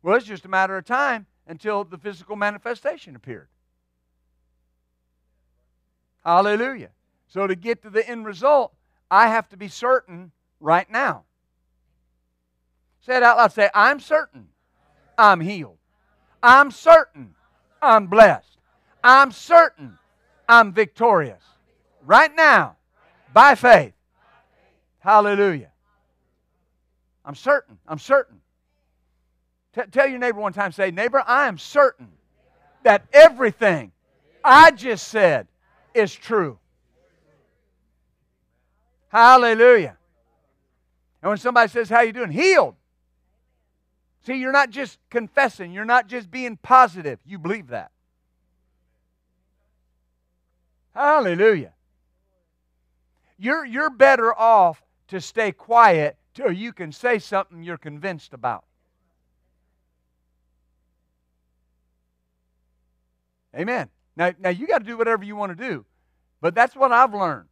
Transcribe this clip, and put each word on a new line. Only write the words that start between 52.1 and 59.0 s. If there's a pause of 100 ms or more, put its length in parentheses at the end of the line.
You're,
you're
better
off (260)
to
stay
quiet (160)
till
you
can
say
something
you're
convinced
about. (4000)